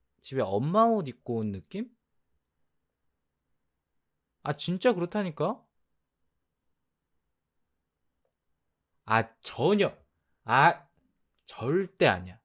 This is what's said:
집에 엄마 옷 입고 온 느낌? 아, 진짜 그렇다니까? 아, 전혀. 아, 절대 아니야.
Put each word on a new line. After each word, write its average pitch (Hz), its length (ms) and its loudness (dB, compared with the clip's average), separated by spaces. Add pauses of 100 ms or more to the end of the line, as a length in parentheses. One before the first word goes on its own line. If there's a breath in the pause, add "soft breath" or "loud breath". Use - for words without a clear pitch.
(200)
집에 131 220 -6
엄마 135 420 2
옷 214 240 0
입고 120 300 -8
온 107 140 -4
느낌? 202 380 -10 (2500)
아, 147 120 -4
진짜 190 380 0
그렇다니까? 175 680 -4 (3500)
아, 113 220 2 (120)
전혀. 185 540 0 (500)
아, 135 420 4 (600)
절대 170 600 -2
아니야. 90 380 0